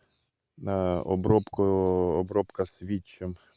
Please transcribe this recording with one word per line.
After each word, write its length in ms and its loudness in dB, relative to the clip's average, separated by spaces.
Е, 60 -2
обробку, 580 2
обробка 480 -2
свідчим 680 -8